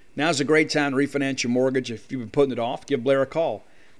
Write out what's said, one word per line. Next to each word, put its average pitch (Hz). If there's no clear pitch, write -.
Now's 147
a -
great 156
time 143
to 127
refinance 135
your 120
mortgage 127
if 110
you've 131
been 110
putting 139
it 117
off. 123
Give 131
Blair 135
a 135
call. 139